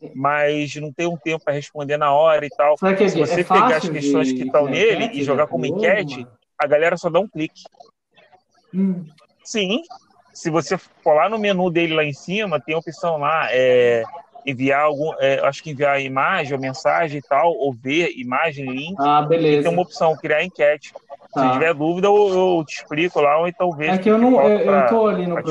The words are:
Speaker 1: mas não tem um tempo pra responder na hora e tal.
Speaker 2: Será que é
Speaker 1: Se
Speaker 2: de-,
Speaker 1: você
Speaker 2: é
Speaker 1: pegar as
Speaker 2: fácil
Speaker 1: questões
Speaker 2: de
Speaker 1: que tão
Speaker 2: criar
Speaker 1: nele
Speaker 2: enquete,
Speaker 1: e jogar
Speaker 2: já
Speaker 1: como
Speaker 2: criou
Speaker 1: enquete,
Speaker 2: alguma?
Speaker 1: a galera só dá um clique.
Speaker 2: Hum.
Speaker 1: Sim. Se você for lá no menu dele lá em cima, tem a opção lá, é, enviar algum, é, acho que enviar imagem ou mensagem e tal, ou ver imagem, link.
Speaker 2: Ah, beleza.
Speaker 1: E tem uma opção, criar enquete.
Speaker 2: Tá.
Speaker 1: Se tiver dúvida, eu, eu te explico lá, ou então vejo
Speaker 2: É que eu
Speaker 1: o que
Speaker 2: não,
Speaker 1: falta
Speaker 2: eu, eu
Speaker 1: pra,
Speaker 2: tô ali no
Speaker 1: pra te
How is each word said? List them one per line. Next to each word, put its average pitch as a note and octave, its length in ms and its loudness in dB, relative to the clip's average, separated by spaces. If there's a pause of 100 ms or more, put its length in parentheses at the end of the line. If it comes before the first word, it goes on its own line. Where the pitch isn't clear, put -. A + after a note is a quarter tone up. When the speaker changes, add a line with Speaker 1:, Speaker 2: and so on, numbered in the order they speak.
(140)
Speaker 1:
mas D3 640 -2
não D3 160 -10
tem E3+ 140 -4
um E3+ 100 -6
tempo D#3+ 260 -6
pra C#3+ 100 -2
responder C#3+ 440 -6
na D3+ 160 2
hora D3+ 320 4
e C#3 40 -8
tal. D3 280 2
Speaker 2:
Será F#3+ 180 2
que G3+ 80 4
é F#3+ 60 4
Speaker 1:
Se D#3+ 60 -2
Speaker 2:
de-, E3 40 0
Speaker 1:
você D#3+ 220 2
Speaker 2:
é - 20 2
Speaker 1:
pegar F#3+ 220 4
as B3+ 80 4
Speaker 2:
fácil F3+ 180 -2
Speaker 1:
questões C#3 380 0
Speaker 2:
de C3 60 -2
Speaker 1:
que B2+ 140 -6
tão D3 160 2
Speaker 2:
criar C3+ 120 -4
Speaker 1:
nele G3 280 2
Speaker 2:
enquete, C#3 140 -6
Speaker 1:
e C#3 40 -2
jogar C#3 200 0
Speaker 2:
já D3+ 40 -4
Speaker 1:
como B2+ 160 -4
Speaker 2:
criou D3+ 140 -4
Speaker 1:
enquete, F3+ 420 0
Speaker 2:
alguma? B2 200 -18 (180)
Speaker 1:
a D3 100 -2
galera D#3 280 2
só F3 140 -4
dá D#3+ 100 2
um G#3 80 -2
clique. - 360 -10 (1120)
Speaker 2:
Hum. F#3 300 -2 (400)
Speaker 1:
Sim. G#3+ 380 -4 (520)
Se - 160 -8
você E3 280 -2
for - 380 -2
lá D#3+ 120 4
no A3 100 -4
menu G3 320 0
dele E3 240 0
lá D#3 120 2
em C#3+ 80 -6
cima, F3+ 480 -6
tem D#3 140 -6
a - 20 -2
opção E3 400 -4
lá, D3 340 0
é, B2 540 4 (400)
enviar C3+ 380 0
algum, D3+ 360 -2
é, C3+ 260 0
acho C#3 160 -2
que D#3+ 100 -12
enviar C#3 300 0
imagem C#3+ 520 -2
ou C3+ 80 -4
mensagem D3 580 -2
e - 20 -14
tal, D3+ 300 2
ou C#3 220 -4
ver C3+ 440 -4
imagem, C3+ 540 -4
link. C#3 280 -10
Speaker 2:
Ah, D3 220 2
beleza. D#3 380 2
Speaker 1:
E C#3+ 40 0
tem E3+ 100 0
uma F3+ 80 0
opção, E3 340 0
criar D#3 300 -2
enquete. D3+ 480 -2 (400)
Speaker 2:
Tá. - 140 0
Speaker 1:
Se B2+ 60 2
tiver D#3 200 0
dúvida, E3+ 340 -2
eu, G3+ 80 6 (440)
eu D#3+ 60 -2
te - 120 -14
explico E3 420 -4
lá, D3 180 4
ou E3 80 0
então F3+ 260 -2
vejo D3+ 200 -4
Speaker 2:
É F#3+ 60 0
que F#3+ 120 0
eu G#3+ 60 4
Speaker 1:
o A3+ 40 2
que A#3 40 2
Speaker 2:
não, B3+ 120 4
Speaker 1:
falta G#3+ 180 6
Speaker 2:
eu, G#3 60 2
eu G3 60 0
Speaker 1:
pra, C#3+ 220 4
Speaker 2:
tô A3+ 200 2
ali F3+ 200 -2
no F3 60 -4
Speaker 1:
pra D3+ 100 -4
te - 80 -8